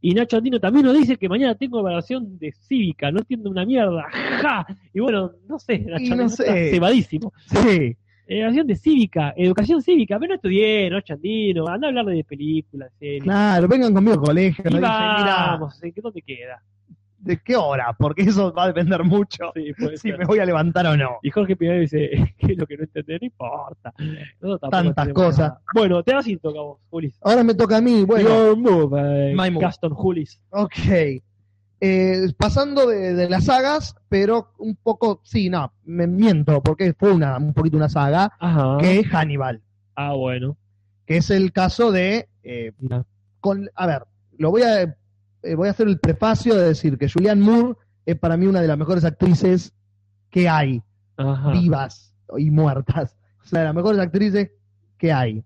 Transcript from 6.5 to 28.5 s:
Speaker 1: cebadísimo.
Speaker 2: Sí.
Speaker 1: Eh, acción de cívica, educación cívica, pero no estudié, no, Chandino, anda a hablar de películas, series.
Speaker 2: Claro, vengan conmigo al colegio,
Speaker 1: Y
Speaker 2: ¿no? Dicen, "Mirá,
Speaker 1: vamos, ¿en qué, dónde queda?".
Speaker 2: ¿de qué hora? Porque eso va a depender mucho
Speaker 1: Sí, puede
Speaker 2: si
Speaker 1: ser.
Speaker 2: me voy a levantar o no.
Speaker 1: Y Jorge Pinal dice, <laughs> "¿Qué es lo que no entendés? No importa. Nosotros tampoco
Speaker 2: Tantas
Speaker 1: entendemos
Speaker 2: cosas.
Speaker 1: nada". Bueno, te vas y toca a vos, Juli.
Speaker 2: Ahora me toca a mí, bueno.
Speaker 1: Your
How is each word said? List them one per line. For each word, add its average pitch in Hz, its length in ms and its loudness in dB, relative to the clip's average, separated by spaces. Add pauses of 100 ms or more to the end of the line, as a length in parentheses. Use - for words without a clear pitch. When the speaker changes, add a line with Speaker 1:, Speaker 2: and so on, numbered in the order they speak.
Speaker 1:
cebadísimo. 185 560 0 (160)
Speaker 2:
Sí. 175 480 2 (300)
Speaker 1:
Eh, 208 180 -4
acción 254 240 0
de 202 100 0
cívica, 208 580 2
educación 208 460 2
cívica, 233 360 2
pero 320 120 -6
no 392 60 -2
estudié, 202 540 0
no, 196 120 -4
Chandino, 175 680 -4
anda 220 200 -6
a - 20 -2
hablar 240 160 -4
de 170 180 -2
películas, 147 760 -8
series. 143 260 -10
Speaker 2:
Claro, 190 440 2
vengan 240 260 2
conmigo 202 200 4
al 156 80 0
colegio, 175 440 0
Speaker 1:
Y 165 80 0
Speaker 2:
¿no? - 60 0
Dicen, 220 120 0 (260)
"Mirá, 196 180 0 (160)
Speaker 1:
vamos, 156 320 -8
¿en 170 100 -10
qué, 208 80 -14
dónde 208 200 -14
queda?". 123 420 -18 (540)
Speaker 2:
¿de 180 200 -4
qué - 180 -4
hora? 135 420 -2
Porque 151 260 0
eso 190 300 2
va 175 120 -2
a - 20 2
depender 175 380 0
mucho 190 500 -2
Speaker 1:
Sí, 151 240 -8
puede 156 160 -4
Speaker 2:
si 208 140 -6
Speaker 1:
ser. 190 100 -8
Speaker 2:
me 180 60 -2
voy 214 140 2
a 190 60 0
levantar 170 420 0
o 151 100 2
no. 127 240 -2
Speaker 1:
Y 143 100 -4
Jorge 190 240 0
Pinal 175 240 0
dice, 151 320 -2
<laughs> - 260 0
"¿Qué - 140 0
es 185 60 -2
lo 156 100 -6
que 147 80 -14
no 151 80 -10
entendés? 156 380 -10
No 233 60 -10
importa. 139 720 -12
Nosotros 156 600 -10
tampoco - 0 - (100)
Speaker 2:
Tantas 175 160 0 (220)
Speaker 1:
entendemos 139 60 -6 (100)
Speaker 2:
cosas. 160 160 2 (120)
Speaker 1:
nada". - 100 -20 (120)
Bueno, 180 300 2
te 254 100 0
vas 269 140 0
y 202 80 -4
toca 151 240 -8
a 147 40 -10
vos, 147 160 -16 (100)
Juli. 160 320 -8
Speaker 2:
Ahora 233 240 4
me 233 100 2
toca 220 220 2
a 226 40 4
mí, 233 220 4
bueno. 208 260 4
Speaker 1:
Your 220 280 4